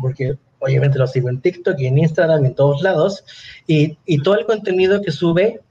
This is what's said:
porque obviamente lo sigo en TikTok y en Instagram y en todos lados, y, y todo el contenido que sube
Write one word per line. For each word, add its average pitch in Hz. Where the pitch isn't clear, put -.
porque 127
obviamente 135
lo 131
sigo 123
en 127
TikTok 180
y 131
en 135
Instagram 160
y 131
en -
todos 143
lados, 190
y, 156
y 143
todo 202
el 214
contenido 202
que 165
sube 175